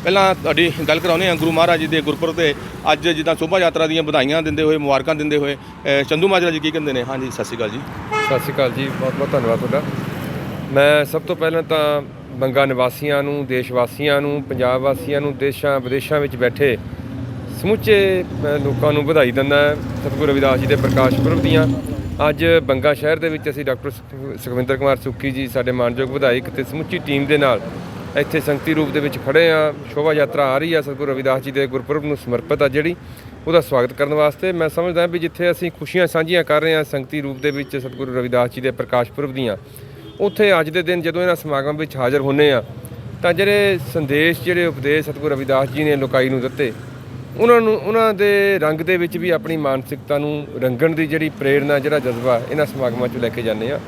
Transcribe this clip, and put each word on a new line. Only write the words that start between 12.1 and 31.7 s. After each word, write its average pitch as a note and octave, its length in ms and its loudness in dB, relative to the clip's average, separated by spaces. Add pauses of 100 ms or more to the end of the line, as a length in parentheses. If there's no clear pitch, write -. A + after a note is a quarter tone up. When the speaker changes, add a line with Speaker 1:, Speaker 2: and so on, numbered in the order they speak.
Speaker 2:
ਬੰਗਾ C3 340 2
ਨਿਵਾਸੀਆਂ C3+ 580 0
ਨੂੰ, C#3+ 220 -4
ਦੇਸ਼ B2 260 -4
ਵਾਸੀਆਂ C3 500 0
ਨੂੰ, C#3+ 220 -2
ਪੰਜਾਬ B2+ 380 0
ਵਾਸੀਆਂ C#3 400 0
ਨੂੰ, C#3+ 160 -4
ਦੇਸ਼ਾਂ C#3 420 0
ਵਿਦੇਸ਼ਾਂ C3 400 -2
ਵਿੱਚ C#3 160 -2
ਬੈਠੇ A#2+ 420 2 (840)
ਸਮੁੱਚੇ, G3 640 2
ਅ, D3 400 -2
ਲੋਕਾਂ C#3 300 2
ਨੂੰ D3 120 2
ਵਧਾਈ C#3+ 260 4
ਦਿੰਦਾ C#3+ 440 4
ਸਤਿਗੁਰੂ C#3 560 -2
ਰਵਿਦਾਸ C3+ 280 4
ਜੀ C3 80 0
ਦੇ C#3+ 80 4
ਪ੍ਰਕਾਸ਼ C3 400 2
ਪੁਰਬ - 260 2
ਦੀਆਂ। D#3 260 4 (640)
ਅੱਜ D3+ 160 0 (180)
ਬੰਗਾ C3 300 2
ਸ਼ਹਿਰ D3+ 260 0
ਦੇ D#3+ 100 -2
ਵਿੱਚ D#3 200 -4
ਅਸੀਂ C#3+ 160 -6
ਡਾਕਟਰ C3+ 240 -4
ਸੁਖ-, C3+ 480 -12
ਸੁਖਵਿੰਦਰ B2+ 400 -2
ਕੁਮਾਰ C3+ 200 2
ਸੁੱਖੀ C3 340 -4
ਜੀ, C3 160 -4
ਸਾਡੇ B2 240 -2
ਮਾਨਯੋਗ B2 400 0
ਵਿਧਾਇਕ C3 380 2
ਤੇ C3+ 140 -6
ਸਮੁੱਚੀ D3 340 -6
ਟੀਮ C#3 280 0
ਦੇ D3 120 4
ਨਾਲ B2+ 240 4 (560)
ਇੱਥੇ D3 220 0
ਸੰਗਤੀ D3 340 0
ਰੂਪ D3+ 160 2
ਦੇ C#3 100 0
ਵਿੱਚ C#3+ 260 -4
ਖੜ੍ਹੇ D#3+ 260 4
ਹਾਂ। D#3 220 2 (180)
ਸ਼ੋਭਾ D#3 220 0
ਯਾਤਰਾ C#3+ 320 2
ਆ C3+ 120 2
ਰਹੀ E3 160 -2
ਆ D#3 80 2
ਸਤਿਗੁਰੂ C#3 300 -4
ਰਵਿਦਾਸ C3 300 0
ਜੀ C3+ 100 -8
ਦੇ C3+ 160 0
ਗੁਰਪੁਰਬ C3+ 380 -4